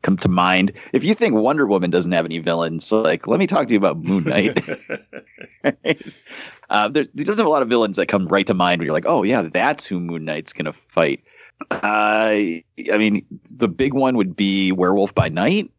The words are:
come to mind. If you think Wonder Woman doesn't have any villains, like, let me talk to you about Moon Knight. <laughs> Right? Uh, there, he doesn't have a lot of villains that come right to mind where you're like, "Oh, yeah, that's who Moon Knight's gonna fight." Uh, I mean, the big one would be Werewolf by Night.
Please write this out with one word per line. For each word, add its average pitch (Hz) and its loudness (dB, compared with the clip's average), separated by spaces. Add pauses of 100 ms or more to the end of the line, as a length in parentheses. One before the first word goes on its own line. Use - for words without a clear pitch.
come 95 0
to - 0
mind. 92 4 (220)
If 120 2
you 190 2
think 214 2
Wonder 127 2
Woman 90 2
doesn't 87 0
have 82 0
any 82 -6
villains, 82 -2
like, - 0
let 156 0
me 190 2
talk 151 0
to 123 0
you 107 4
about 87 2
Moon 87 0
Knight. 76 0
<laughs> - -12 (920)
Right? - -2 (680)
Uh, 104 2
there, 135 0 (100)
he 147 -6
doesn't 208 -2
have 220 2
a 151 2
lot 147 2
of 117 -2
villains 110 2
that 92 0
come 95 0
right 98 2
to 202 2
mind - 2
where 85 -4
you're 156 -2
like, - -2
"Oh, - 2
yeah, 104 0
that's 113 -2
who 92 -4
Moon 82 -6
Knight's 78 -8
gonna 78 -8
fight." - -2 (460)
Uh, 107 0 (580)
I 107 2
mean, 104 2 (280)
the - -2
big 131 -2
one 131 0
would 95 -2
be 98 0
Werewolf 95 0
by 82 0
Night. 117 -2